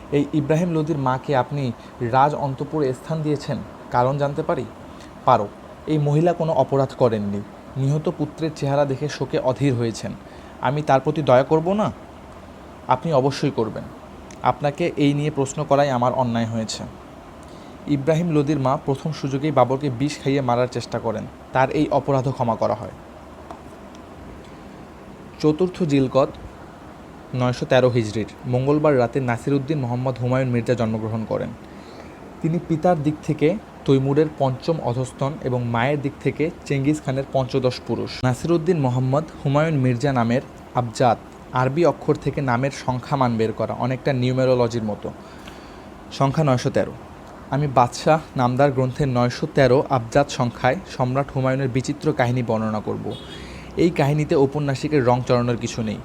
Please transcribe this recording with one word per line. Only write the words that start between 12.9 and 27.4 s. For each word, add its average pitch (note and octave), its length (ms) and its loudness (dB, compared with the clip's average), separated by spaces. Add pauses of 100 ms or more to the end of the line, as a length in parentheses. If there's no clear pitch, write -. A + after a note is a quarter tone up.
অবশ্যই C3+ 380 2
করবেন। A2 340 -2 (580)
আপনাকে C#3+ 540 0
এই C#3+ 180 4
নিয়ে D3 160 0
প্রশ্ন D3 340 -2
করাই C#3+ 260 4
আমার B2 220 2
অন্যায় A#2 340 0
হয়েছে।" A2 380 -6 (1040)
ইব্রাহিম D#3 440 2
লোদির D3+ 280 2
মা C3 260 2
প্রথম D3 280 -2
সুযোগেই C#3 380 -2
বাবরকে C3+ 400 4
বিষ C3+ 340 -2
খাইয়ে C#3 160 2
মারার B2 260 2
চেষ্টা B2 320 -6
করেন। G#2+ 280 -4 (260)
তার - 180 4
এই D3+ 180 2
অপরাধও C3+ 440 2
ক্ষমা A#2 240 0
করা G#2+ 180 0
হয়। G#2 160 -8 (2500)
চতুর্থ E3 420 2
জিলকদ C3+ 460 2 (1080)
নয়শো B2 320 0